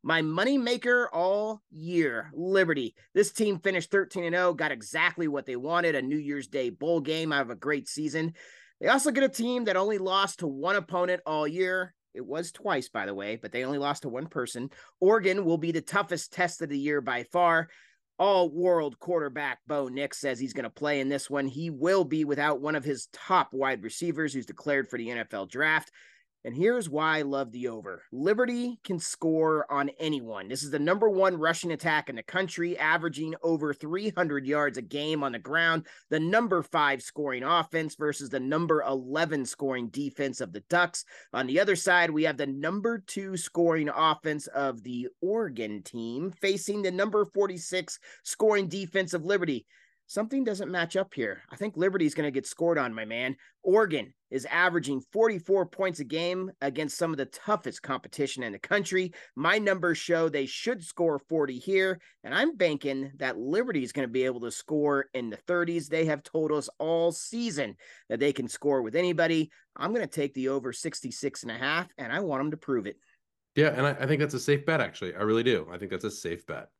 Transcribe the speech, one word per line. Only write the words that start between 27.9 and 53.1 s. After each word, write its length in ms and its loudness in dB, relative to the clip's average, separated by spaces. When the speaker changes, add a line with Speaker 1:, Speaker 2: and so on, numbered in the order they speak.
Speaker 1:
Liberty 720 0
can 160 -4
score 720 2
on 260 0
anyone. 480 -4
This 160 -6
is 80 -8
the 80 0
number 320 4
one 260 4
rushing 360 0
attack 360 0
in 60 -10
the 80 -8
country, 560 -4
averaging 640 0
over 320 0
three 360 -4
hundred 360 0
yards 320 0
a 40 -8
game 420 -2
on 80 -2
the 80 -8
ground, 460 0
the 120 2
number 420 2
five 400 2
scoring 400 -4
offense 540 0
versus 340 -4
the 80 -2
number 440 2
eleven 640 0
scoring 440 -4
defense 520 -4
of 120 -6
the 180 -10
Ducks. 340 2
On 160 -2
the 100 2
other 160 4
side, 380 4
we 100 2
have 140 2
the 100 -2
number 640 -2
two 280 -6
scoring 520 2
offense 580 0
of 380 -2
the 240 -6
Oregon 600 -4
team 480 -6
facing 500 -2
the 120 0
number 320 2
forty-six 760 -2
scoring 460 2
defense 460 -2
of 100 -2
Liberty. 420 0
Something 360 -2
doesn't 260 -2
match 240 -2
up 200 0
here. 360 -4
I 60 -16
think 200 -6
Liberty's 380 2
gonna 160 0
get 160 -4
scored 320 0
on, 160 0
my 100 -6
man. 300 -4